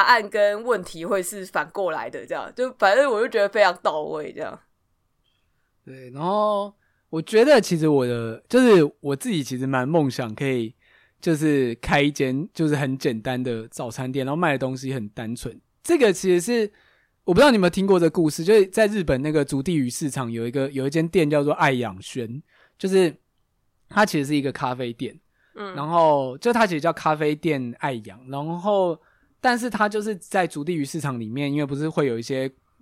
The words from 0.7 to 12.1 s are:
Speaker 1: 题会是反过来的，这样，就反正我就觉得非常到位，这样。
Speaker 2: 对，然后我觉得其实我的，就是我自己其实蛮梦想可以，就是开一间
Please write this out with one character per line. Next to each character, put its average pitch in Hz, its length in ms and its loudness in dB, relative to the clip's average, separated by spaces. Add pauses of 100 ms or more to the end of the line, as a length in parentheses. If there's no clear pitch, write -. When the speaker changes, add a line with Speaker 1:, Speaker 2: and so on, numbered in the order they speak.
Speaker 1:
题 165 240 -12
会 185 160 -2
是 190 240 -10
反 160 260 -6
过 185 200 -2
来 127 180 -8
的， 135 160 -12
这 160 80 -8
样， 131 220 -8
就 247 240 -4
反 202 160 4
正 277 160 4
我 208 80 0
就 240 80 0
觉 226 100 -4
得 202 120 2
非 208 120 0
常 180 220 4
到 151 200 0
位， 151 280 -8
这 - 80 -14
样。 135 180 -10 (1300)
Speaker 2:
对， 131 260 -20
然 139 120 -12
后 208 500 -2 (360)
我 160 120 -4
觉 220 220 4
得 277 160 8
其 180 180 0
实 156 120 2
我 135 180 4
的， 117 400 -6
就 247 140 4
是 190 280 8 (120)
我 143 120 -4
自 143 160 -6
己 165 140 -2
其 123 140 -6
实 131 100 -4
蛮 131 180 0
梦 151 240 2
想 120 240 -6
可 139 140 -4
以， 120 260 -2 (460)
就 165 160 0
是 139 460 2
开 143 200 2
一 147 80 2
间 139 440 -2